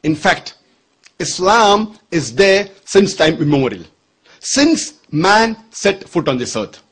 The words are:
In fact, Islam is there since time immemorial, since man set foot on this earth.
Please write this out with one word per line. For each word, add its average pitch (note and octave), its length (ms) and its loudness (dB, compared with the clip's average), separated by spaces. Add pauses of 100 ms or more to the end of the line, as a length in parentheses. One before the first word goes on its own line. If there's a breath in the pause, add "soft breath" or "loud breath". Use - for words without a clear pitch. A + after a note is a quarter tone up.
In D#3 100 0
fact, - 400 -2 (640)
Islam G#3 800 0 (120)
is B2+ 240 -4
there G3 340 2 (160)
since G3 300 2
time D#3+ 200 2
immemorial, C3+ 500 -2 (560 soft breath)
since - 540 0 (160)
man G#3+ 460 2 (140)
set - 380 -4
foot D3+ 200 -2
on C3 100 -2
this A#2 180 -6
earth. G2+ 360 -10